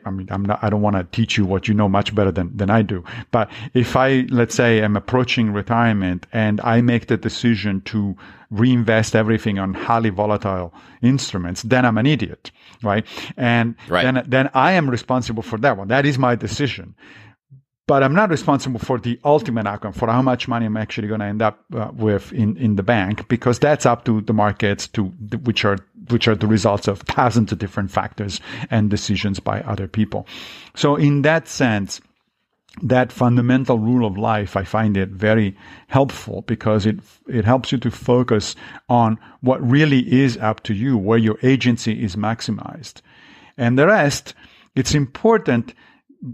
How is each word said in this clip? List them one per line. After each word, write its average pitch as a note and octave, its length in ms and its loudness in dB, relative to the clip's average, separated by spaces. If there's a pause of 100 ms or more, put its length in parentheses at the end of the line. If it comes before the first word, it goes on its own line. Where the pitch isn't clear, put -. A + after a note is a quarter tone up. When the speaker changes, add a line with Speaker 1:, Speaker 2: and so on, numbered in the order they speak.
Speaker 1:
I G2+ 60 -8
mean, F#2+ 200 -8
I'm G2 140 -4
not, G2+ 180 -2
I A2 60 0
don't G#2 140 0
wanna G2+ 220 0
teach - 340 -2
you G2+ 80 2
what F#2+ 220 -2
you A2 60 2
know G#2 140 2
much G2+ 260 0
better G2+ 180 2
than, F2+ 220 -4
than G2+ 160 -2
I A2 120 4
do, F#2 200 -4 (280)
but A2+ 180 0 (240)
if B2 240 0
I, C3 340 2
let's A#2+ 240 0
say, A#2 280 4
am G#2 140 0
approaching A#2+ 560 0
retirement G2+ 800 0
and G#2+ 300 0
I A#2 200 4
make A#2+ 240 2
the A#2 100 0
decision G#2 640 -2
to G2+ 340 -4 (340)
reinvest A2+ 640 2
everything A2 440 2
on F#2+ 160 -4
highly A2+ 360 0
volatile G2 640 -2 (260)
instruments, G2 600 -2
then B2+ 220 2
I'm A2+ 140 2
an A#2 80 2
idiot, B2 440 -2 (320)
right? G#2+ 240 0 (300)
And A#2 400 0 (120)
Speaker 2:
Right. F2 140 2
Speaker 1:
then, B2+ 240 0
then C3 280 0
I C#3 180 4
am D#3 180 2
responsible A#2+ 540 -2
for A2+ 140 -6
that B2 180 2
one. G2 120 -10
That C3+ 160 2
is C#3 140 0
my B2 160 2
decision. A2+ 640 -6 (920)
But C#3 160 4
I'm C#3 120 2
not G#3 140 4
responsible C3+ 500 -2
for B2+ 200 -4
the A#2+ 260 -4
ultimate C#3+ 420 2
outcome, G2+ 280 -6
for A#2 140 -2
how A#2 120 4
much B2+ 260 0
money A#2 200 -2
I'm G#2+ 100 -2
actually G#2+ 320 -6
gonna G#2+ 160 -4
end G#2 160 -4
up, G#2+ 240 0 (100)
uh, A2 200 -6
with G#2+ 400 -2
in, A2 240 0
in A2 180 2
the G2 60 -2
bank, G#2 460 0
because A#2+ 300 0
that's D3 280 2
up A#2+ 180 2
to A2 160 0
the G#2+ 140 -2
markets, G#2 540 0
to G2 300 -4
the, G#2+ 200 -8
which A#2 260 -2
are, G2+ 140 2 (320)
which A#2 180 2
are A2 60 4
the G#2 120 0
results G#2 400 2
of G2+ 140 -2
thousands A#2 500 0
of F#2+ 80 -4
different G2 320 -6
factors - 520 -6 (280)
and G#2+ 200 2
decisions G2+ 500 -2
by G2+ 220 -4
other G2 260 -6
people. G#2 380 -2 (480)
So D3 220 2
in C#3+ 260 2
that D#3 260 0
sense, G#2+ 540 -2 (800)
that B2+ 280 2
fundamental B2 680 2
rule A#2 280 2
of F#2+ 120 -4
life, G#2+ 360 -2
I G2 100 -2
find G#2+ 300 0
it F#2+ 140 0
very G#2 480 0 (300)
helpful A#2+ 560 -2
because G#2+ 420 0
it, G#2+ 160 0 (260)
it A2+ 200 -2
helps B2 260 2
you C#3 60 -2
to B2+ 120 -2
focus B2 640 0 (360)
on A2+ 280 2 (220)
what B2+ 260 0
really C#3 340 4 (120)
is C3 240 4
up G#2+ 280 -2
to A2 100 -4
you, A#2+ 240 0
where G#2 200 2
your A2 240 2
agency B2 600 0
is F#2+ 120 -6
maximized. A2 840 -6 (560)
And B2 220 2
the D3 80 6
rest, F3 480 2 (420)
it's C3 180 0
important, D3+ 800 0 (600)